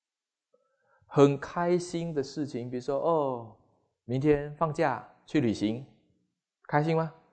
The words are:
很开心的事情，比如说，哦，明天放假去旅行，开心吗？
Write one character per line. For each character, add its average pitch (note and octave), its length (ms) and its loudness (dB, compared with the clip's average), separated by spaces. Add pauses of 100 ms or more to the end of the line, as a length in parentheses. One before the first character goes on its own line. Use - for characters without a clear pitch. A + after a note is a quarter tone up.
(1080)
很 C#3+ 320 4
开 F3 400 0
心 E3+ 340 -8
的 C#3+ 80 -2
事 C#3+ 240 -6
情， B2 240 -8
比 B2+ 60 -6
如 B2 80 -8
说， C#3 160 -2
哦， C3+ 560 0 (480)
明 B2 160 -2
天 D3 360 2
放 D#3+ 180 -2
假 C3+ 340 -2 (180)
去 D#3+ 140 0
旅 A#2 140 4
行， A2 320 -2 (800)
开 D3+ 200 0
心 D#3+ 140 0
吗？ D#3+ 160 -2 (200)